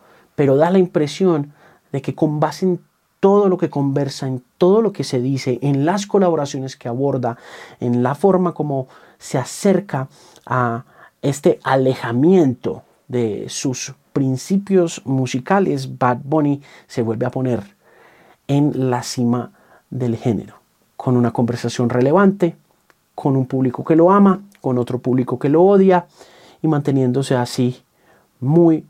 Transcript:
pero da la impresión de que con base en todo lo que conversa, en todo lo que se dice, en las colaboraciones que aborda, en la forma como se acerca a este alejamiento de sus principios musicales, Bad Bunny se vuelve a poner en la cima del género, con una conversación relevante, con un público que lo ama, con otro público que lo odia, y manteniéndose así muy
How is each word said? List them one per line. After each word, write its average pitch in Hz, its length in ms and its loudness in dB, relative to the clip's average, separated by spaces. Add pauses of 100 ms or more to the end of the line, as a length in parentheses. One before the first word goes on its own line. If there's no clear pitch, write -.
(360)
pero 139 180 2
da 160 160 2
la 190 80 2
impresión 160 760 0 (360)
de 139 120 -6
que - 120 -8
con 151 240 -2
base 156 280 -2
en 175 140 -2 (380)
todo 202 300 4
lo 175 100 0
que 160 100 -2
conversa, 139 600 -4
en 127 160 -8 (140)
todo 196 220 4
lo 220 120 0
que 143 100 -6
se 131 180 -4
dice, 131 420 -2
en 139 220 0
las 202 220 -2
colaboraciones 147 720 -2
que - 120 -12
aborda, 123 480 -2 (440)
en 123 240 0
la 131 100 0
forma 185 400 2
como 139 320 -4 (320)
se - 200 -6
acerca 156 720 -2 (380)
a 123 380 -2 (360)
este 139 440 0
alejamiento 131 1200 0 (240)
de 113 400 -4
sus - 440 -6 (200)
principios 170 920 -2
musicales, 131 920 -2
Bad 123 240 0
Bunny 143 380 -2 (260)
se - 160 -4
vuelve 113 240 -4
a 123 40 -4
poner 127 440 -4 (720)
en 139 420 0
la 123 140 -2
cima 120 480 -2 (400)
del 120 260 -4
género, - 460 -4 (340)
con 127 200 0
una 120 160 2
conversación 120 580 -2
relevante, 170 640 2 (600)
con 139 200 0
un 135 100 0
público 131 380 -4
que 160 120 2
lo 175 160 6
ama, 196 300 4 (180)
con 127 180 -2
otro 123 220 -4
público 127 360 -2
que 143 120 -2
lo 156 140 4
odia, 190 440 4 (560)
y 160 60 0
manteniéndose 135 640 0
así 123 480 -2 (560)
muy 160 520 2